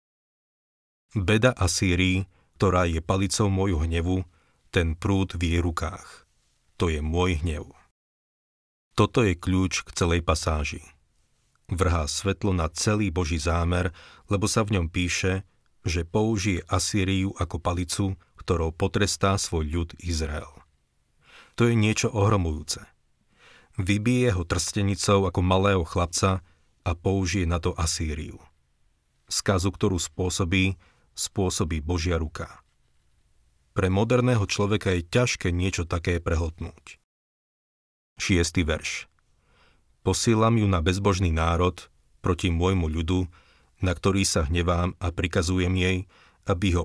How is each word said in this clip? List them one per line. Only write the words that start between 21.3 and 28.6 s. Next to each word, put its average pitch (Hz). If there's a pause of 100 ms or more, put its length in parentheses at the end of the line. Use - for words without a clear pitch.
To 120
je 117
niečo 110
ohromujúce. 95 (960)
Vybije 104
ho 87
trstenicou 98
ako 92
malého 95
chlapca 92 (380)
a -
použije 95
na 85
to 90
Asýriu. 80 (880)